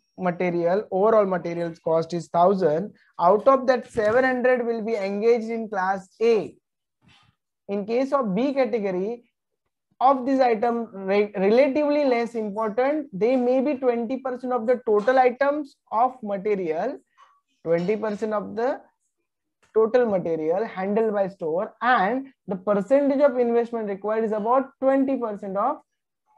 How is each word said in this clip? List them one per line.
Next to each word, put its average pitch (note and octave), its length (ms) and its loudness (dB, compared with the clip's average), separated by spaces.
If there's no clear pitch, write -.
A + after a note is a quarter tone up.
material, F3 720 -2
overall G#3 340 4
materials E3+ 540 -4
cost D#3+ 340 -2
is E3+ 140 -6
thousand. F3 680 2
Out G3+ 280 4
of C4 200 4
that, B3 240 0
seven A3+ 320 2
hundred B3+ 420 2
will A#3 160 -4
be A3+ 140 -4
engaged G#3+ 540 0
in A3+ 180 -6
class F#3+ 400 -4
A. A3 340 2
In G3+ 180 -6
case B3+ 280 -2
of B3 200 0
B B3+ 200 0
category, A3 720 -2
of B3+ 260 2
this C4+ 140 2
item A#3 520 0
re-, G3 460 -2
relatively C#4+ 680 2
less A#3 300 0
important, A3 760 -2
they G#3+ 220 0
may B3+ 260 2
be D4 140 0
twenty A#3+ 420 -2
percent B3+ 340 -6
of A#3+ 140 -2
the A#3+ 220 0
total G#3+ 320 2
items C#4 560 0
of B3+ 320 0
material, G3+ 720 -4
twenty F3 320 0
percent G#3+ 380 -4
of G3+ 220 -6
the C4 260 -4
total A3+ 320 4
material E3+ 600 0
handled G#3 480 -2
by G3+ 140 0
store, F3+ 540 -6
and A#3+ 460 0
the G3+ 80 -6
percentage C4+ 680 2
of B3+ 180 4
investment A#3 500 -2
required G#3 340 -4
is G#3+ 80 -2
about A#3 380 0
twenty C4+ 380 2
percent G3+ 400 -6
of A#3+ 200 -2